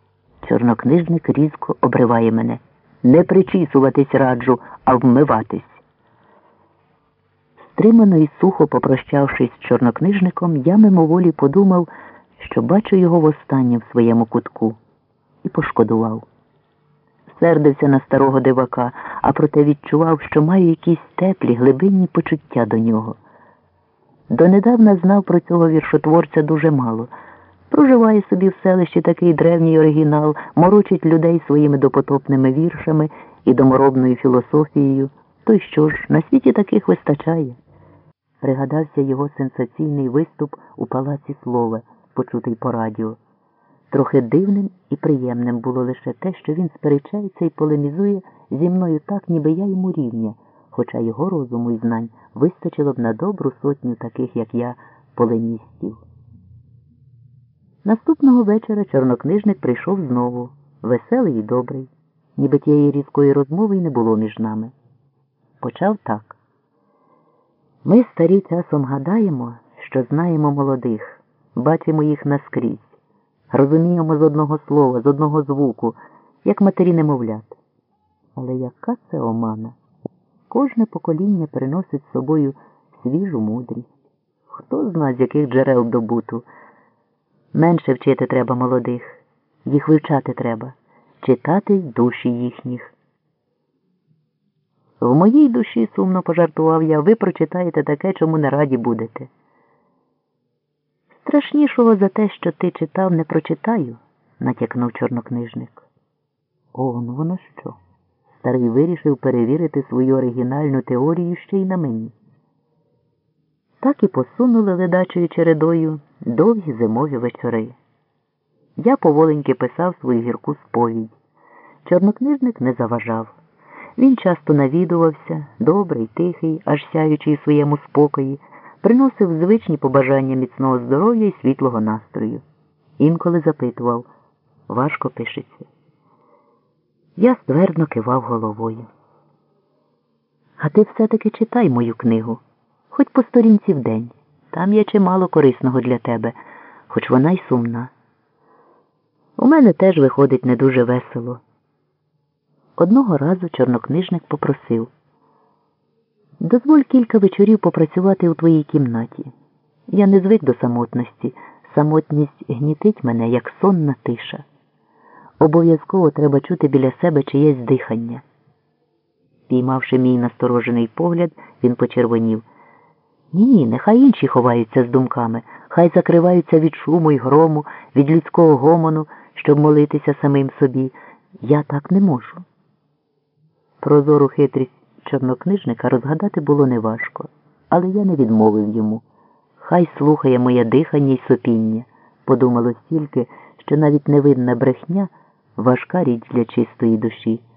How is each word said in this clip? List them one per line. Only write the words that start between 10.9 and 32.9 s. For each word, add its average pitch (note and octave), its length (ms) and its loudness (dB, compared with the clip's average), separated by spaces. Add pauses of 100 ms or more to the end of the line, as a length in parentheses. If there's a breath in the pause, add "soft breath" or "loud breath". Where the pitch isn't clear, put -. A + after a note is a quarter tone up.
подумав, F3 560 2 (500 loud breath)
що - 240 -6
бачу F#3+ 340 2
його F3 240 4
востаннє C3+ 580 0
в A2+ 40 -10 (100)
своєму A#2 320 2
кутку, A2+ 500 -4 (680)
і - 40 -6
пошкодував. A2+ 720 -2 (1160)
Сердився D3+ 480 2
на C3+ 120 4
старого C3+ 400 2
дивака, B2+ 520 0 (300 loud breath)
а C3+ 100 2
проте D3 320 2
відчував, D3+ 560 0
що - 220 0
маю F3 260 4
якісь E3 300 0 (160)
теплі, F3+ 400 0
глибинні D#3 520 2
почуття D3 600 -4
до A2+ 120 -2
нього. A2+ 360 -2 (1120 soft breath)
Донедавна G3+ 680 4
знав F#3+ 260 2
про F3 180 2
цього E3 280 0
віршотворця D#3 760 2
дуже D#3 280 0
мало. A#2+ 380 -2 (600 loud breath)
Проживає A#3 600 4
собі F#3+ 180 2
в F#3+ 140 -2
селищі F#3 380 2
такий E3+ 340 2
древній E3 440 4
оригінал, D3+ 580 2 (200 loud breath)
морочить F#3+ 500 4
людей E3 400 2
своїми D3 320 2
допотопними C3+ 760 0
віршами D#3 580 -2 (340 loud breath)